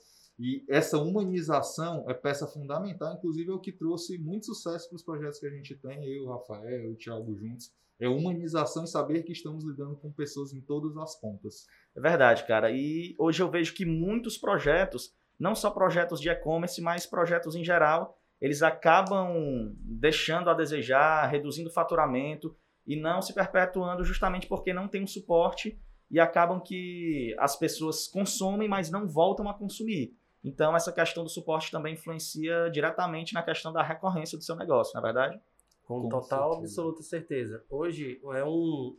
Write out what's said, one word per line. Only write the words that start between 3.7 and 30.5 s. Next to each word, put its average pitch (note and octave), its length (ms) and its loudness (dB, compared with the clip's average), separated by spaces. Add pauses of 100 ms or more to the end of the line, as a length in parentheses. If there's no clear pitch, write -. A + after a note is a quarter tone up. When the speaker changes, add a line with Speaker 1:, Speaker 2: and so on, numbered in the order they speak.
Speaker 1:
trouxe E3+ 480 -4
muito F3 280 -6
sucesso E3+ 420 -8
pros F3 140 -14
projetos D3 360 -8
que D3 80 -10
a C#3+ 40 -6
gente C#3 260 -14
tem, C#3+ 280 -12
eu, C3+ 200 -6
o B2 80 -8
Rafael, A2+ 580 -8
o A2+ 60 -10
Thiago A2+ 400 -8
juntos. A2+ 340 -12 (300)
É A#2+ 80 0
humanização D#3+ 760 -2
e E3+ 60 -8
saber D3+ 340 0
que E3 80 -10
estamos D#3 340 -8
lidando C#3+ 300 -8
com D3 160 -12
pessoas C#3+ 420 -8
em C3+ 80 -12
todas D3 360 -4
as D#3+ 240 -10
pontas. G#2+ 460 -12 (280)
Speaker 2:
É - 60 -12
verdade, C3 440 6
cara. A2+ 280 4
E D#3 440 -2
hoje D#3+ 240 2
eu F3 80 2
vejo E3 240 0
que F#3+ 140 -4
muitos G3 500 0
projetos, E3 800 2 (240)
não F#3 160 0
só G#3 160 0
projetos E3+ 500 2
de D#3 80 0
e-commerce, E3+ 540 -2
mas E3+ 240 0
projetos E3+ 480 0
em E3+ 80 -4
geral, E3 560 4 (220)
eles C#3+ 240 2
acabam E3 1120 4
deixando D#3 720 2
a E3 40 6
desejar, D3+ 720 4
reduzindo D3 420 -2
o - 20 -14
faturamento D#3 840 0 (280)
e D3 120 -4
não E3 260 0
se G3 100 -6
perpetuando F#3 720 0
justamente F#3 440 0
porque F#3+ 260 -2
não F#3 140 -4
tem G3 160 -4
um - 20 -4
suporte F#3+ 720 2 (320)
e C#3+ 80 2
acabam E3+ 420 6
que F3 760 -4
as C#3 180 2
pessoas D#3 520 -2
consomem, G3 600 0
mas F#3+ 220 0
não G#3 160 -2
voltam F#3 420 2
a G3+ 60 -6
consumir. G#3 580 -4 (300)
Então, D#3 340 2